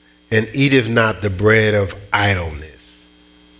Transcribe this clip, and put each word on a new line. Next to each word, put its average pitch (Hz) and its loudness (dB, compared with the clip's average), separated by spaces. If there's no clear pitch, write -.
and 110 -2
eateth 135 2
not 113 0
the 104 -2
bread 107 2
of 101 0
idleness." 90 -6